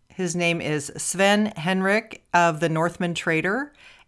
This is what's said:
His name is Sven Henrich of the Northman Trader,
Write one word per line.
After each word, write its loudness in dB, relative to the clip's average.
His -4
name 0
is -4
Sven 2
Henrich -2
of 4
the 0
Northman -2
Trader, -2